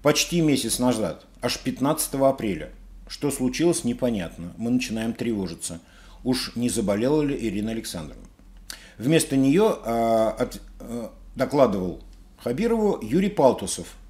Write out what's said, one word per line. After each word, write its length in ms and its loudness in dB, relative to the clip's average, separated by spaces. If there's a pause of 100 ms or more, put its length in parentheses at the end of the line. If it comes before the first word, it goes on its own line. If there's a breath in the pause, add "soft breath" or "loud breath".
почти 380 2
месяц 380 2
назад, 480 0 (140)
аж 180 -2
пятнадцатого 680 0
апреля. 420 -2 (380)
Что 220 -4
случилось, 520 0
непонятно. 760 -4
Мы 140 -4
начинаем 440 0
тревожиться. 680 -4 (420 soft breath)
Уж 320 -2
не 140 -2
заболела 540 2
ли 120 -2
Ирина 360 -4
Александровна? 540 -10 (760 loud breath)
Вместо 380 2
неё, 480 4
а, 540 2
от-, 220 -4 (200)
а, 320 -10 (220)
докладывал 680 2 (340)
Хабирову 640 0
Юрий 280 2
Палтусов 560 2 (240)